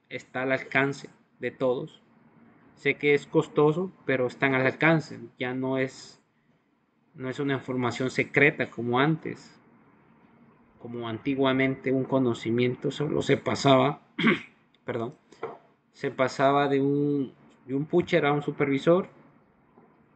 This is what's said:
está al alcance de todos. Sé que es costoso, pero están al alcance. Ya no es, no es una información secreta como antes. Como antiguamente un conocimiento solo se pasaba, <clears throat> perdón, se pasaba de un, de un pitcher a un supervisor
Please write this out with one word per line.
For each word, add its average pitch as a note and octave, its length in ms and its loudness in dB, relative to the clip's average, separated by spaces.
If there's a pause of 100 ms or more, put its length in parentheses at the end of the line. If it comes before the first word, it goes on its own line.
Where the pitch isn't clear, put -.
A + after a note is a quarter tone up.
(100)
está B2+ 320 -10
al C3+ 100 -2
alcance C#3 560 -2 (320)
de B2 100 -6
todos. C3+ 520 -4 (720)
Sé C#3 220 -2
que C#3+ 180 2
es C#3+ 120 0
costoso, D#3 680 0 (120)
pero B2+ 220 0
están C3+ 280 0
al C3 120 2
alcance. C#3+ 540 0 (180)
Ya B2+ 160 -6
no C3 240 -4
es, - 420 -8 (920)
no C3 160 -10
es B2 80 -10
una C#3 160 -2
información B2+ 560 -4
secreta C#3 580 2
como A#2+ 300 -2
antes. D3+ 600 -2 (1200)
Como A#2 300 -10
antiguamente C3 840 0
un C3 140 0
conocimiento B2 840 0
solo D3 320 -4
se C3 160 2
pasaba, C#3 640 4 (160)
<clears throat> - 680 -2
perdón, A#2+ 300 -6 (760)
se - 180 -8
pasaba C#3 580 2
de C#3 140 2
un, C#3+ 500 0 (320)
de B2+ 100 -8
un C#3+ 120 -2
pitcher E3+ 400 2
a C#3+ 60 2
un D3 100 -2
supervisor D3 680 0 (1080)